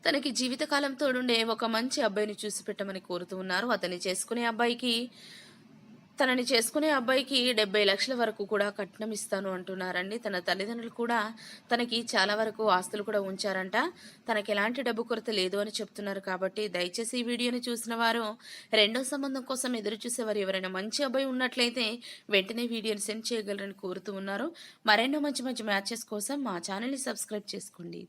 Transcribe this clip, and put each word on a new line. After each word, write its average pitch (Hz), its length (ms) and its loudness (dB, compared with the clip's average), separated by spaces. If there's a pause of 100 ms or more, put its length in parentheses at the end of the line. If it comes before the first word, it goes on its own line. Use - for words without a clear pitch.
తనకి 294 260 2
జీవితకాలం 277 640 0
తోడుండే 254 500 2
ఒక 226 200 0
మంచి 226 380 0
అబ్బాయిని 214 320 0
చూసి 208 280 -6
పెట్టమని 196 380 -6
కోరుతూ 175 360 -8
ఉన్నారు. 190 300 0
అతన్ని 190 320 0
చేసుకునే 190 460 -2
అబ్బాయికి, 240 500 2 (1200)
తనని 254 280 4
చేసుకునే 247 480 2
అబ్బాయికి 262 480 4 (140)
డెబ్బై 214 320 4
లక్షల 196 300 4
వరకు 226 300 0
కూడా 202 260 2
కట్నం 208 420 -6
ఇస్తాను 196 380 -4
అంటున్నారండి. 185 680 -4
తన 202 200 -2
తల్లిదండ్రులు 202 520 -2
కూడా 233 300 0 (460)
తనకి 240 360 0
చాలా 208 320 4
వరకు 220 340 0
ఆస్తులు 185 340 4
కూడా 208 180 0
ఉంచారంట. 190 560 -2 (460)
తనకి 208 300 0
ఎలాంటి 220 300 2
డబ్బు 233 200 0
కొరత 233 280 -2
లేదు 190 260 2
అని 208 140 0
చెప్తున్నారు. 202 500 -6
కాబట్టి 190 480 -2
దయచేసి 180 500 -2
ఈ 247 40 0
వీడియోని 240 380 0
చూసిన 233 340 -4
వారు 226 300 2 (480)
రెండో 220 320 6
సంబంధం 269 380 -4
కోసం 254 340 -2
ఎదురు 208 180 -2
చూసేవారు 220 440 -2
ఎవరైనా 190 300 0
మంచి 190 360 -2
అబ్బాయి 269 220 2
ఉన్నట్లయితే 247 600 0 (440)
వెంటనే 208 360 2
వీడియోని 220 340 -2
సెండ్ 220 260 -4
చేయగలరని 202 480 -4
కోరుతూ 190 380 -6
ఉన్నారు. 196 360 -4 (380)
మరెన్నో 233 340 6
మంచి 285 220 -2
మంచి 247 220 -4
మ్యాచెస్ 208 400 -2
కోసం 214 400 -4
మా 196 140 -2
ఛానల్ని 208 400 -4
సబ్స్క్రైబ్ 220 500 -6
చేసుకోండి. 170 600 -10